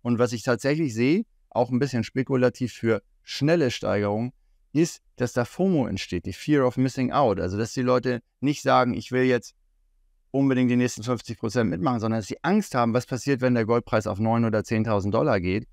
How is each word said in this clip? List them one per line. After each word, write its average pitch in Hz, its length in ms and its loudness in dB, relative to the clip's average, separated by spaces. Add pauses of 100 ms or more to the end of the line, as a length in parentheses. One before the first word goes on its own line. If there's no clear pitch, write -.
Und 120 160 0
was 120 160 2
ich 110 80 -6
tatsächlich 135 540 0
sehe, 147 300 2 (260)
auch 120 180 0
ein 123 100 0
bisschen 127 240 -2
spekulativ 123 680 -2
für 113 300 0 (180)
schnelle 151 480 0
Steigerungen, 104 640 -2 (420)
ist, 156 280 0 (140)
dass - 180 -4
da 120 120 0
fomo 175 400 0
entsteht, 90 400 -6
die 95 80 -8
Fear 143 320 2
of 123 120 0
Missing 127 340 -2
Out. 117 280 2
Also 92 180 -2
dass 113 160 -4
die 131 100 -4
Leute 123 380 0 (180)
nicht 139 240 -2
sagen, 127 320 2
„Ich - 160 -8
will 127 120 2
jetzt 123 300 0 (760)
unbedingt 127 400 2
die 123 60 2
nächsten 120 260 -2
fünfzig 117 340 -6
Prozent 113 320 0
mitmachen“, 127 300 -2
sondern 113 200 -2
dass 101 80 -10
sie - 140 -10
Angst 202 320 0
haben, 120 200 2
was 120 120 0
passiert, 127 360 -2
wenn 123 120 2
der 117 120 2
Goldpreis 113 420 0
auf 98 100 -4
neun 113 280 2
oder 107 180 0
zehntausend 107 500 0
Dollar 117 260 2
geht 90 340 -2